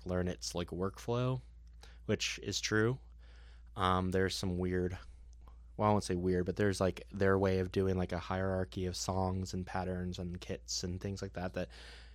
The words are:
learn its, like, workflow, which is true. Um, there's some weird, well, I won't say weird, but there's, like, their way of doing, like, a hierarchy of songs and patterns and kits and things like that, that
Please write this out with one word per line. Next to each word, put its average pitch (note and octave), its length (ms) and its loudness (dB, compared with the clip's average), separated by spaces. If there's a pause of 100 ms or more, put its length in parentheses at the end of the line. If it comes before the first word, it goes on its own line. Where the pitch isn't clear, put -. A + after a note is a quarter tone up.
learn F2+ 220 0
its, - 280 -6
like, F2 140 -2
workflow, A#2+ 720 -2 (640)
which - 360 0
is - 200 -2
true. A2 360 4 (800)
Um, F#2 360 4
there's F#2+ 240 2
some F2+ 220 -2
weird, F2+ 400 0 (800)
well, G#2 140 4
I - 20 8
won't G2+ 140 4
say F#2 100 0
weird, F2+ 300 2
but F2+ 100 -2
there's, G2+ 240 2
like, F#2 320 2
their G2 260 4
way F#2+ 220 4
of F#2 140 -2
doing, F#2+ 240 4
like, F#2 160 0
a F2 40 0
hierarchy F#2+ 680 -2
of F2 100 -2
songs F#2 580 0
and F2+ 120 -4
patterns F2+ 520 -4
and F2+ 220 -6
kits - 460 -6
and F#2 160 -4
things G2 200 -4
like G2 120 -6
that, F2+ 220 -4
that F#2 120 -2 (480)